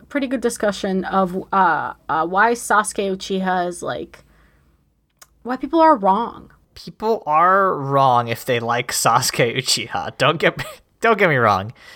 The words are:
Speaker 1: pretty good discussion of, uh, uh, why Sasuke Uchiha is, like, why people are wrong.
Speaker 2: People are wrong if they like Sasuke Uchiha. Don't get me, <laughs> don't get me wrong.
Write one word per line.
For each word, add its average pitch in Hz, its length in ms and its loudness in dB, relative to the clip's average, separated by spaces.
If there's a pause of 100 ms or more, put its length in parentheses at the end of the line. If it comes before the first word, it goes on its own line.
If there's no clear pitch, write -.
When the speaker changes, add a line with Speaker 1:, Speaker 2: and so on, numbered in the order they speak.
Speaker 1:
pretty 277 200 -4
good 254 120 -4
discussion 202 640 -2
of, 185 320 0 (160)
uh, 165 420 0 (140)
uh, 160 180 0
why 202 260 2
Sasuke 208 640 -2
Uchiha 185 520 -4
is, 175 140 -12
like, - 420 -10 (1200)
why 240 140 -6
people 285 240 0
are 311 160 8
wrong. 196 560 -2 (220)
Speaker 2:
People 214 520 -4
are 180 500 4
wrong 135 520 2
if 117 160 -6
they 120 160 0
like 117 320 -4
Sasuke 120 640 0
Uchiha. - 600 -4
Don't 151 220 2
get 170 200 0
me, 135 60 -8 (180)
<laughs> - 180 -20
don't 226 180 2
get 196 100 4
me 147 80 2
wrong. 104 360 2 (240)